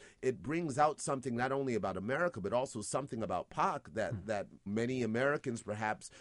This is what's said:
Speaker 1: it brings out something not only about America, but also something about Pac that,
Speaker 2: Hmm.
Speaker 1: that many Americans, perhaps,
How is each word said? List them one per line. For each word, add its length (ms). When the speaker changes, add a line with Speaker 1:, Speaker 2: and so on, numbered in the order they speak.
Speaker 1:
it 220
brings 360
out 220
something 360
not 160
only 240
about 200
America, 440
but 120
also 280
something 420
about 280
Pac 440
that, 200
Speaker 2:
Hmm. 120
Speaker 1:
that 200
many 380
Americans, 580
perhaps, 480